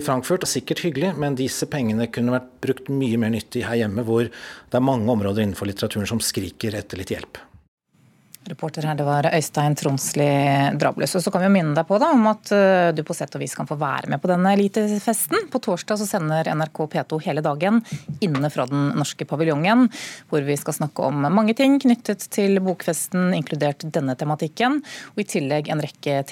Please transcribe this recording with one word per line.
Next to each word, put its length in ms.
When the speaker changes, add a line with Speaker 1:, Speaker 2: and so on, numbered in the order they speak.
Speaker 1:
Frankfurt 400
er 60
sikkert 340
hyggelig, 320
men 220
disse 260
pengene 480
kunne 240
vært 140
brukt 320
mye 240
mer 160
nyttig 320
her 160
hjemme, 240
hvor 240
det 480
er 140
mange 180
områder 380
innenfor 240
litteraturen 400
som 100
skriker 560
etter 240
litt 160
hjelp. 300
Speaker 2:
Reporter 480
her, 80
det 80
var 240
Øystein 480
Tronsli 480
Drabløs. 320
Og 80
så 100
kan 120
vi 20
jo 80
minne 240
deg 80
på 160
da, 80
om 160
at, 320
eh, 320
du 160
på 80
sett 240
og 60
vis 100
kan 160
få 80
være 320
med 100
på 120
denne 240
elitefesten. 880
På 80
torsdag 400
så 80
sender 400
N 160
R 80
K 160
P 160
to 160
hele 240
dagen 380
inne 240
fra 160
den 320
norske 320
paviljongen, 560
hvor 140
vi 100
skal 160
snakke 320
om 160
mange 380
ting 240
knyttet 500
til 320
bokfesten, 720
inkludert 560
denne 240
tematikken, 600
og 80
i 140
tillegg 340
en 160
rekke 460